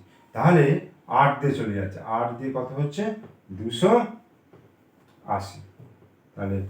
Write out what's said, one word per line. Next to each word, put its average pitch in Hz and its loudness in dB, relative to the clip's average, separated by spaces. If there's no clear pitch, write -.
তাহলে 147 6
আট 139 6
দিয়ে 139 2
চলে 107 -4
যাচ্ছে, 95 -6
আট 120 -2
দিয়ে 131 -6
কত 120 -6
হচ্ছে? 147 -2
দুশো 180 2
আশি। - -10
তাহলে 98 -2